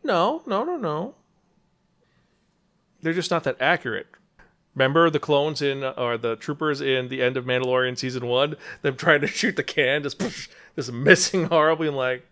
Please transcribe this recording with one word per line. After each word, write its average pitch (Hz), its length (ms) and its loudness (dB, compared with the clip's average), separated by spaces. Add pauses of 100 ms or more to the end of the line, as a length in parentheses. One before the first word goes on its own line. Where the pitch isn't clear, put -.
No, 226 440 0
no, 214 180 -2
no, 349 120 -4
no. 185 380 -4 (1900)
They're 160 120 -2
just 175 180 -2
not 170 140 0
that 131 160 -4
accurate. 135 460 -2 (680)
Remember 143 340 4
the 151 120 0
clones 147 420 0
in, 139 220 -2
or 123 340 -4
the 113 180 -2
troopers 147 440 -4
in 131 280 0
the 131 140 -4
end 127 140 2
of 123 80 -4
Mandalorian 127 520 0
season 123 300 -6
one? 139 300 2 (260)
Them 139 140 -2
trying 156 240 4
to 139 60 0
shoot - 300 -2
the 143 60 -2
can, 143 400 0
just, 143 180 -6
<laughs> - 560 -10
just 123 160 -6
missing 143 520 4
horribly, 160 440 2
and 139 80 -4
like 127 360 -2